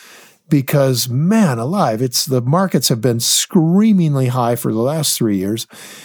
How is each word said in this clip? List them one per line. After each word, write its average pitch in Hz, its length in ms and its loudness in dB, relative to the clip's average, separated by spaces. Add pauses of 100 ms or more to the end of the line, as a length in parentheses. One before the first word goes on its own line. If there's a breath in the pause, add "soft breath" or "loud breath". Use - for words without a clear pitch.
(500 loud breath)
because, 135 600 2
man 156 480 2
alive, 127 440 -2
it's, 127 240 -2
the 127 160 0
markets 156 480 0
have 123 120 0
been 120 200 0
screamingly 165 1080 2
high 120 300 0
for 117 160 -4
the 110 80 -2
last 147 360 -2
three 104 200 0
years, 101 280 -4 (400 loud breath)